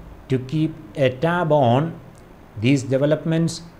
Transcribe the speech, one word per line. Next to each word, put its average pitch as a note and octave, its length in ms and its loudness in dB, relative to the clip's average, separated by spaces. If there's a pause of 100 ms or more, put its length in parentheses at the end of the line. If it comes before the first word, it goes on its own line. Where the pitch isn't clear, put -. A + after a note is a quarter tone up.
(280)
to C3 100 2
keep D#3 360 -2 (220)
a C3 140 4
tab E3 420 0
on D3 420 4 (680)
these B2+ 220 2
developments D3+ 800 0 (180)